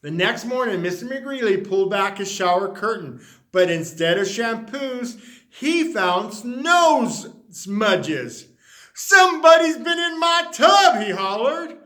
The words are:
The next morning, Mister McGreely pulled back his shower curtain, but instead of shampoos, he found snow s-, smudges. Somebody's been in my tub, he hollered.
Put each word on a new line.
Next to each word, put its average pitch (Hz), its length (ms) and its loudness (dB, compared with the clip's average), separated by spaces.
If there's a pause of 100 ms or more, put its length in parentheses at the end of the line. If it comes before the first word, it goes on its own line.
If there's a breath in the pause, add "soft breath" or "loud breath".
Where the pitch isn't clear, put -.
The 147 80 -14
next 190 360 -2
morning, 233 360 -2
Mister 214 240 -6
McGreely 247 600 -2
pulled 190 240 0
back 196 260 -2
his 196 140 -8
shower 190 420 0
curtain, 185 480 -8 (300 loud breath)
but 180 180 4
instead 165 480 -2
of 196 80 0
shampoos, 240 960 -6 (260 loud breath)
he 320 460 -2
found 190 400 0
snow 294 720 2
s-, - 220 -8 (240)
smudges. 160 960 -2 (480 soft breath)
Somebody's 330 840 6
been 339 220 -4
in 330 200 -4
my 339 320 0
tub, 359 520 4
he 208 80 -4
hollered. 240 760 -4